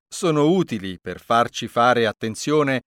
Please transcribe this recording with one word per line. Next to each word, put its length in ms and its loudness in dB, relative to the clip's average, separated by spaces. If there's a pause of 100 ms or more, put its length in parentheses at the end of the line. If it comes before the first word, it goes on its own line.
sono 420 0
utili 500 -2
per 200 -12
farci 480 0
fare 380 2
attenzione 800 -2